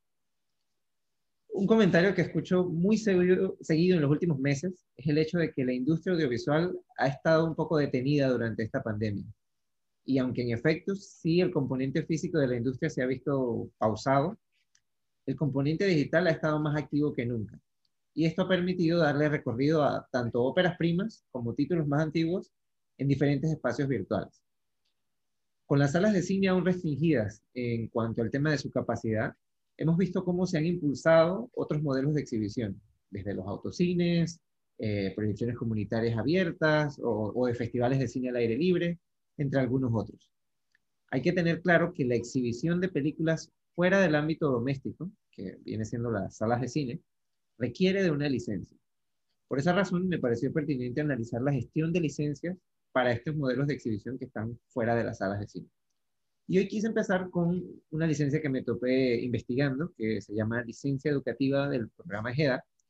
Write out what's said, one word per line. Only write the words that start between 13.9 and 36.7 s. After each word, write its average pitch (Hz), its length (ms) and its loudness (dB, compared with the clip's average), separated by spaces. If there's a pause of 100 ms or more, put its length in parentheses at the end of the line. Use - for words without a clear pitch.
el 135 120 -4
componente 147 480 0
digital 165 420 2
ha 160 40 4
estado 156 280 -2
más 151 160 -2
activo 147 380 -2
que 123 120 -4
nunca. 113 320 -6 (560)
Y 156 120 0
esto 165 160 0
ha 180 80 -2
permitido 175 500 2
darle 147 300 2
recorrido 143 520 0
a 113 300 0
tanto 120 320 0
óperas 175 340 2
primas 170 540 -2
como 120 220 -6
títulos 151 340 -2
más 143 140 2
antiguos 165 500 -2 (460)
en 139 100 -2
diferentes 143 420 2
espacios 135 380 -2
virtuales. 101 560 -4 (1200)
Con 143 140 2
las 143 140 2
salas 202 180 4
de 185 100 2
cine 196 280 0
aún 185 160 2
restringidas 151 760 0 (120)
en 117 340 -2
cuanto 113 340 -2
al 113 80 0
tema 147 220 0
de 139 60 0
su - 140 -8
capacidad, 117 600 -2 (440)
hemos 165 180 0
visto 175 300 0
cómo 180 200 0
se 175 120 -2
han 151 80 0
impulsado 165 880 2
otros 151 280 -2
modelos 139 320 0
de 147 60 0
exhibición, 107 580 -4 (320)
desde 98 260 -6
los 95 120 -8
autocines, 170 920 0 (380)
eh, 101 360 -2
proyecciones 107 400 -2
comunitarias 113 640 -2
abiertas 151 840 0